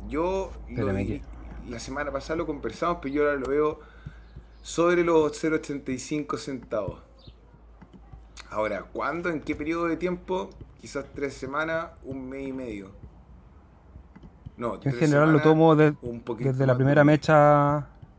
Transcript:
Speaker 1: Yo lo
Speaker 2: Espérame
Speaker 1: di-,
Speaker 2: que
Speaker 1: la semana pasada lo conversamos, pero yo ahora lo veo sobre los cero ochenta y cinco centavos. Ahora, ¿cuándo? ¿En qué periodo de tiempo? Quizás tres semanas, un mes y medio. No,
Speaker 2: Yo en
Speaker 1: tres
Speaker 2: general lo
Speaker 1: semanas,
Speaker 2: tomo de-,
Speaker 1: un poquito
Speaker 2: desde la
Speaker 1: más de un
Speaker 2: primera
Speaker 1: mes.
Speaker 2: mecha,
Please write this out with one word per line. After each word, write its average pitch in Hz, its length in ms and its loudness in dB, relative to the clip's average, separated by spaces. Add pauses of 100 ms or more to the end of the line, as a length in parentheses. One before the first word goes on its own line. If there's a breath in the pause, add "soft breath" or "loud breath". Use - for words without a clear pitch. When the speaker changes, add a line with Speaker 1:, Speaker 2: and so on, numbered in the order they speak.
Speaker 1:
Yo 175 440 -4 (180)
lo 120 120 -6
Speaker 2:
Espérame 98 160 -2
Speaker 1:
di-, 101 100 -2
Speaker 2:
que 104 140 -6 (460)
Speaker 1:
la 117 120 -10
semana 143 320 -8
pasada 139 260 -6
lo 170 80 -4
conversamos, 156 560 -4
pero 139 140 -6
yo 147 80 2
ahora 147 160 2
lo 127 80 -4
veo 151 320 0 (800 loud breath)
sobre 175 420 2
los 160 320 4
cero 160 200 0
ochenta 143 360 -6
y 127 60 -4
cinco 143 400 -6
centavos. 120 640 -8 (1500)
Ahora, 101 320 -2
¿cuándo? 151 460 -4
¿En 156 120 -4
qué 151 140 -6
periodo 165 320 -4
de 160 100 -2
tiempo? 180 540 -4 (280)
Quizás 135 260 -10 (100)
tres 135 180 -6
semanas, 160 540 -4 (160)
un 131 260 -10
mes 135 200 -8
y 131 40 -8
medio. 107 380 -10 (1700)
No, 117 180 -4
Speaker 2:
Yo - 0 -
en 92 60 -14
Speaker 1:
tres 135 160 -2
Speaker 2:
general 151 340 4
lo 156 80 6
Speaker 1:
semanas, 147 40 2
Speaker 2:
tomo 156 320 6
de-, 151 280 6
Speaker 1:
un 120 180 -8
poquito 120 300 -2
Speaker 2:
desde 131 160 2
la 127 60 6
Speaker 1:
más 123 40 4
de 131 60 2
un 131 40 4
Speaker 2:
primera 143 160 6
Speaker 1:
mes. 147 100 8
Speaker 2:
mecha, 147 760 6 (320)